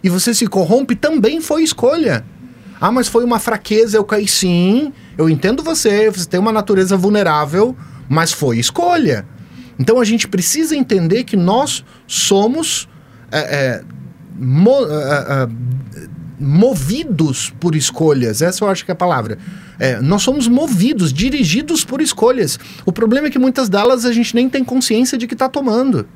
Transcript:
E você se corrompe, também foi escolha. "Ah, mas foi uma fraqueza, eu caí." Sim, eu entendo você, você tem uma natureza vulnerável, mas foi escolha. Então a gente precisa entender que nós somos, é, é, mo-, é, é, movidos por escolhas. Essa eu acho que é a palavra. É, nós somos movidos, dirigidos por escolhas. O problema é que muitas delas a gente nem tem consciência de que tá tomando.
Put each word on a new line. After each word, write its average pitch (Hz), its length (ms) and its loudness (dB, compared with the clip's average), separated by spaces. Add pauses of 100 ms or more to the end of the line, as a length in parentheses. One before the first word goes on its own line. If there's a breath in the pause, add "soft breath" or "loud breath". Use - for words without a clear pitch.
E 185 80 0
você 185 240 0
se 214 140 0
corrompe, 233 480 0
também 294 440 0
foi 320 220 -2
escolha. 262 640 0 (560 loud breath)
"Ah, 180 100 2
mas 247 160 0
foi 233 160 2
uma 240 160 0
fraqueza, 214 580 0
eu 208 60 2
caí." 208 240 -2
Sim, 190 640 2 (260 loud breath)
eu 160 120 2
entendo 196 320 0
você, 220 480 2
você 185 180 -6
tem 180 120 -2
uma 220 140 2
natureza 196 440 2
vulnerável, 185 800 2 (340 loud breath)
mas 160 220 2
foi 120 260 0
escolha. 240 680 0 (520 loud breath)
Então 220 220 4
a 240 60 4
gente 220 220 0
precisa 294 480 -2
entender 220 500 0
que 226 120 -4
nós 214 460 0 (240 loud breath)
somos, 233 800 0 (440 loud breath)
é, 151 80 -2
é, 135 440 -2 (520)
mo-, 185 520 4
é, 147 380 -2 (180)
é, 120 40 -2 (920)
movidos 165 1120 0 (100)
por 165 160 0
escolhas. 131 680 0
Essa 180 220 0
eu 208 60 0
acho 190 160 -2
que 190 60 -6
é - 20 -2
a - 20 -2
palavra. 139 420 -2 (420 loud breath)
É, 123 220 0
nós 190 200 2
somos 262 260 0
movidos, 233 680 2
dirigidos 262 680 0
por 254 180 -4
escolhas. 240 580 0 (260 loud breath)
O 185 60 0
problema 226 360 0
é - 20 0
que 254 100 0
muitas 254 300 2
delas 226 360 2
a 247 60 2
gente 226 240 0
nem 247 140 2
tem 269 140 -2
consciência 247 540 0
de 233 100 -4
que 247 80 -8
tá 262 140 -2
tomando. 247 680 0